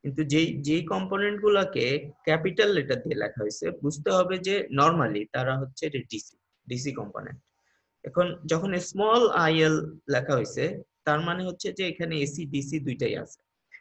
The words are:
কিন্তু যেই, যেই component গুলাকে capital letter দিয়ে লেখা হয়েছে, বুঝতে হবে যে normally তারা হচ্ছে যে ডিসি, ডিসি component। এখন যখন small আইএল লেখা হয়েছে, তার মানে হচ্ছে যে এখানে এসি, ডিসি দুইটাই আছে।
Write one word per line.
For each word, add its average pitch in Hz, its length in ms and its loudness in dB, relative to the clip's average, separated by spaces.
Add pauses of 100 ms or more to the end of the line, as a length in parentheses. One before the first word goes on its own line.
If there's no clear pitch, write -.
কিন্তু 143 200 -2
যেই, 151 380 2
যেই 156 240 0
component 196 560 -2
গুলাকে 185 720 2 (120)
capital 170 480 2
letter 139 320 0
দিয়ে 151 120 -2
লেখা 107 260 -4
হয়েছে, 107 300 -4
বুঝতে 151 400 -2
হবে 185 260 4
যে 190 300 -2 (120)
normally 131 520 4
তারা 131 260 -2
হচ্ছে 135 320 -6
যে 139 100 -4
ডিসি, - 360 -12 (340)
ডিসি 127 220 -6
component। 101 480 -10 (640)
এখন 175 320 0 (100)
যখন 175 340 0
small 220 500 4
আইএল 156 460 4 (340)
লেখা 131 240 2
হয়েছে, 131 500 -2 (200)
তার 151 180 2
মানে 175 220 -2
হচ্ছে 180 300 -6
যে 190 140 -4
এখানে 165 320 -4
এসি, 143 260 -4
ডিসি 139 340 -4
দুইটাই 127 380 -2
আছে। - 240 -12 (400)